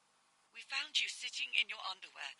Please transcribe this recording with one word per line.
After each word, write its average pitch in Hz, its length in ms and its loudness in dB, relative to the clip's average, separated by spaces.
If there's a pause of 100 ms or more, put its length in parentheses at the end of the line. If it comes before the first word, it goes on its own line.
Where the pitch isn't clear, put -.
(540)
We 233 120 -12
found 285 320 2
you 226 100 6
sitting 240 460 -4
in 226 140 6
your 214 180 -6
underwear 190 520 -6